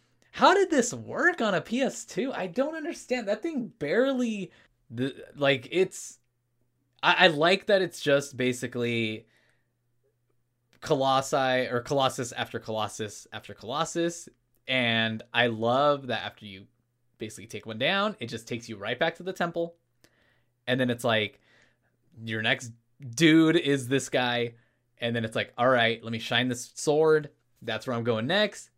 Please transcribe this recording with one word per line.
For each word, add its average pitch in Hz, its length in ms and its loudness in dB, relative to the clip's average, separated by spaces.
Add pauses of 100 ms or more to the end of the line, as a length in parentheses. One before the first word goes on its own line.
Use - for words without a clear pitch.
(320)
how 311 240 6
did 370 160 4
this 262 240 2
work 208 460 0
on 208 120 2
a 160 80 2
P 247 200 -4
S - 240 -4
two? - 280 -4
I 185 140 -6
don't 277 280 -2
understand. 254 520 -6
That 208 160 -2
thing 269 340 -4
barely, 226 760 -2 (380)
the, 127 240 -4 (220)
like, 139 360 0
it's, - 460 -2 (840)
I, 165 240 6
I - 20 10
like 170 400 4
that 196 160 4
it's - 180 -6
just 139 340 2
basically 120 920 -2 (1500)
Colossi 135 880 2
or 120 140 -2
Colossus 131 500 0
after 117 280 -8
Colossus 110 760 -6
after 104 200 -14
Colossus. 165 760 -4 (380)
And 113 560 0 (100)
I 120 140 4
love 131 600 0
that 107 160 -4
after 104 220 -12
you 98 200 -16 (520)
basically 107 300 -12
take - 180 -14
one 110 120 -10
down, 196 420 0
it 120 80 -8
just 117 200 -12
takes 117 200 -8
you 110 100 -10
right 110 200 -6
back 165 180 0
to 180 80 -18
the 185 100 -8
temple. 170 420 -4 (920)
And 127 120 0
then 127 100 2
it's 120 140 -4
like, 110 360 0 (840)
your 110 180 -4
next 123 300 -2 (440)
dude 160 400 8
is 139 320 2
this 135 220 0
guy. 120 440 0 (460)
And 120 160 -2
then 113 100 -2
it's 113 100 -8
like, 104 220 -4
"All 120 100 4
right, 117 340 4
let 113 120 -10
me 110 60 -6
shine 123 280 0
this 120 280 -6
sword. 156 540 2 (320)
That's 110 240 -6
where 123 100 -2
I'm 117 100 -2
going 113 220 0
next. 202 500 0